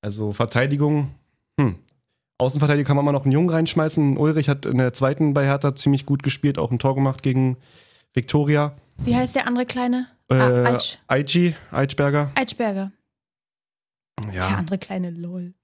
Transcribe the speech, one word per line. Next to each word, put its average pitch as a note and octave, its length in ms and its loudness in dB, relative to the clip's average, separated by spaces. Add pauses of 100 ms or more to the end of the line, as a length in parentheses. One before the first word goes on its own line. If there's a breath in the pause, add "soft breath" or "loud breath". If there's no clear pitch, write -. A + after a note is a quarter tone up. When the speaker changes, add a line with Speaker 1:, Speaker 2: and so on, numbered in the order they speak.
Speaker 1:
Also G#2+ 320 -6
Verteidigung, C#3 800 0 (460)
hm. A#2 140 2 (640)
Außenverteidiger C#3+ 460 2
kann C#3 80 2
man C#3+ 100 2
mal D3 60 2
noch C#3 140 0
einen C3+ 80 4
Jungen E3+ 180 2
reinschmeißen. D#3+ 640 2
Ulrich D3+ 320 2
hat C#3 160 -2
in B2 140 0
der B2+ 140 2
zweiten C#3 420 0
bei C#3+ 100 2
Hertha C#3 300 0
ziemlich C#3 320 0
gut C#3 160 0
gespielt, C#3 340 -2
auch B2 140 -2
ein A#2+ 80 -2
Tor C3+ 160 2
gemacht C3+ 300 -2
gegen C3 320 2 (580 soft breath)
Viktoria. D3 640 0 (220)
Speaker 2:
Wie A#3+ 180 0
heißt B3+ 180 0
der - 140 -2
andere A#3+ 180 -2
Kleine? B3 400 -4 (220)
Speaker 1:
Äh, B2+ 80 2
Speaker 2:
Ah, B2 300 4
Eitsch. B2 320 0 (100)
Speaker 1:
Aichi, D3+ 480 2 (160)
Eitschberger. C#3+ 640 0
Speaker 2:
Eitschberger. G3+ 560 -4 (1400)
Speaker 1:
Ja. F#2 160 -2
Speaker 2:
Der - 100 0
andere F3+ 200 -4
Kleine, F#3 320 -6
lol. F3 420 -10 (120)